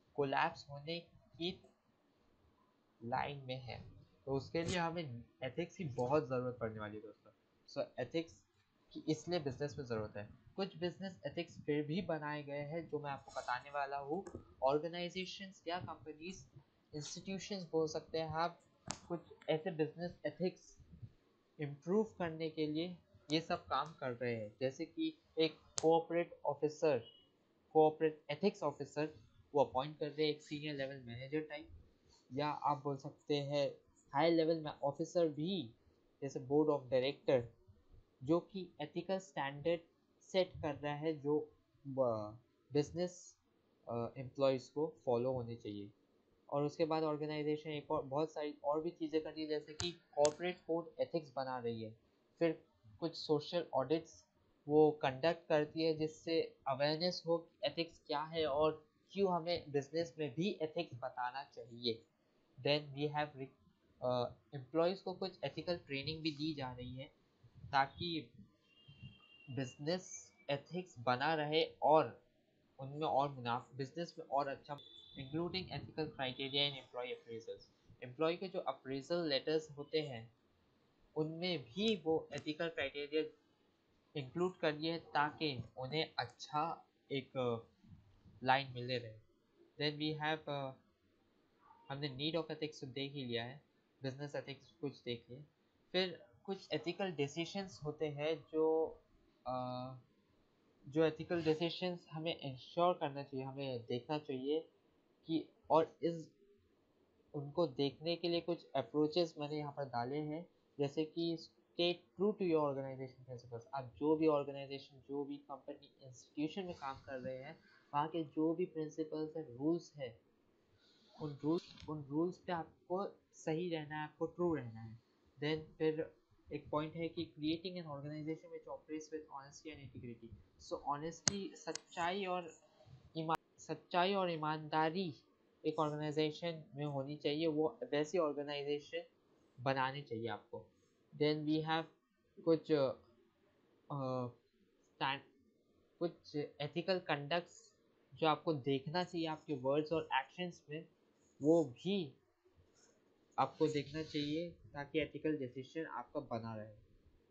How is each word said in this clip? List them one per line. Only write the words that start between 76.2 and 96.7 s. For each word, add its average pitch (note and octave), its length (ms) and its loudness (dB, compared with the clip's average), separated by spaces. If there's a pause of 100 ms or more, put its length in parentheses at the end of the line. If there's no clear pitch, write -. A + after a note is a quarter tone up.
in C3+ 60 -8
employee B2 340 -8
appraisals। A2 580 -10 (340)
Employee D3+ 340 0
के F#3+ 120 -6
जो F3+ 100 -8
अप्रेजल C#3 680 -2
letters D#3 420 2
होते C#3+ 320 -2
हैं A#2+ 300 -8 (840)
उनमें D#3+ 460 0
भी G3 340 2
वो D#3+ 360 0
ethical D3+ 360 -2
criteria D3 540 -2 (1000)
include E3+ 360 -2
करिए D#3+ 420 0
ताकि D3 640 0 (160)
उन्हें D3 400 0
अच्छा D3+ 640 -2 (280)
एक C3+ 200 -2 (1120)
line C3 280 4
मिले B2 260 -2
रहे। A2 200 -12 (640)
Then D3 220 0
we D3+ 220 0
have, D#3 240 0
अ, C#3 240 -2 (1160)
हमने C#3+ 200 -2
need D#3 360 -2
of D#3+ 120 -8
ethics D3+ 240 -6
तो C#3 60 -8
देख C#3 260 -4
ही C#3+ 120 -6
लिया A#2 200 -2
है, C3+ 180 -10 (400)
business C3+ 320 -6
ethics C3+ 380 -8
कुछ - 300 -8
देख A#2+ 280 -4
लिए, C#3+ 140 -14 (480)
फिर F3+ 380 -2 (140)
कुछ G3 280 -8